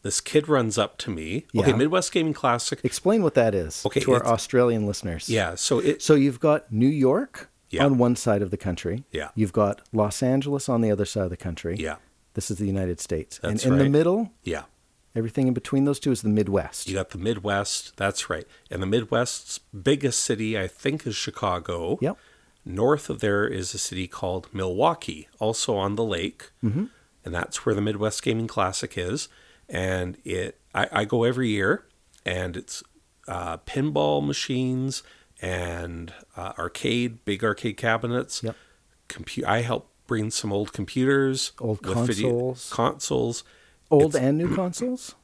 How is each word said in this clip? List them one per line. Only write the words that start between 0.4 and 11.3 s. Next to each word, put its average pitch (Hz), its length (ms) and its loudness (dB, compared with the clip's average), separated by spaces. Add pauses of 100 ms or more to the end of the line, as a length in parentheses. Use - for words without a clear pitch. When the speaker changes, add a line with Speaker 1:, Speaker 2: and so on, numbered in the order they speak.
Speaker 1:
runs 123 300 2
up 104 220 0
to - 120 -8
me. 85 340 -6 (100)
Okay, 110 160 4
Speaker 2:
Yeah. 117 40 4
Speaker 1:
Midwest 160 360 2
Gaming 160 220 2
Classic. 123 500 0
Speaker 2:
Explain 208 400 2
what 156 100 4
that 113 200 6
is 82 320 -2
Speaker 1:
Okay, - 160 0
Speaker 2:
to 131 120 4
our 123 80 6
Speaker 1:
it's 123 80 0
Speaker 2:
Australian 117 580 2
listeners. 95 420 -6
Speaker 1:
Yeah, 95 260 0
so - 240 0
it - 220 0
Speaker 2:
So 156 140 6
you've 135 240 4
got 151 320 2
New 113 160 4
York 147 640 2 (200)
Speaker 1:
Yeah. 127 160 2
Speaker 2:
on 135 120 4
one 120 180 6
side 104 260 2
of 92 100 -2
the 98 60 -4
country. 92 540 -4
Speaker 1:
Yeah. 76 240 -6
Speaker 2:
You've 107 180 2
got 104 280 2 (100)
Los 107 320 0
Angeles 135 460 0
on 120 120 4
the 110 100 4
other 101 140 2
side 101 200 -2
of 90 40 -2
the 87 80 -6